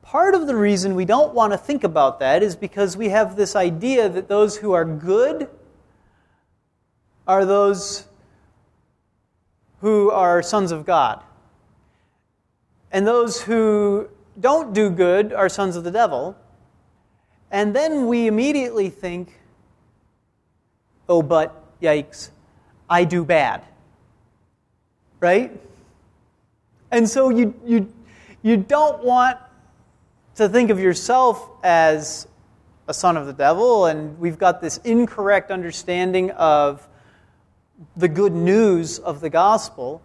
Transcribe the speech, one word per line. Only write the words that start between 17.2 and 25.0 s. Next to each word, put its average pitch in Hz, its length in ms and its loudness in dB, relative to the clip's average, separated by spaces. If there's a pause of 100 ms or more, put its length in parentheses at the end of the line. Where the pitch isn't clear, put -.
And 208 240 -2
then 294 320 0
we 233 220 0
immediately 233 600 -2
think, 180 440 -12 (1800)
"Oh, 170 140 2
but, 160 600 -4
yikes, 151 480 -2 (580)
I 175 140 4
do 175 220 0
bad." 143 400 0 (1500)